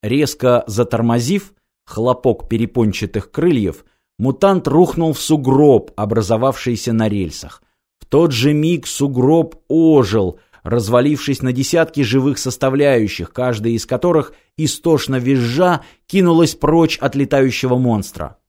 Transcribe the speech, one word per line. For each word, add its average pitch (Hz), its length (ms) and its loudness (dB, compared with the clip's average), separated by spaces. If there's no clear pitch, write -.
Резко 127 640 0
затормозив, 117 880 -2
хлопок 123 640 -2
перепончатых 110 800 -2
крыльев — 135 560 -2
Мутант 175 500 0
рухнул 165 460 2
в - 60 -8
сугроб, 135 760 2
образовавшийся 113 960 -2
на 113 160 0
рельсах. 90 540 -8
В - 60 -20
тот 156 260 2
же 131 220 0
миг 156 320 -2
сугроб 139 680 0
ожил, 127 720 2
развалившись 123 760 0
на 127 120 -2
десятки 151 480 -2
живых 131 360 0
составляющих, 131 920 -2
каждая 117 420 -4
из 113 140 -4
которых, 160 460 0
истошно 151 580 -2
визжа, 131 680 0
кинулась 170 500 2
прочь 160 440 2
от 131 160 -4
летающего 135 600 0
монстра. 107 600 -4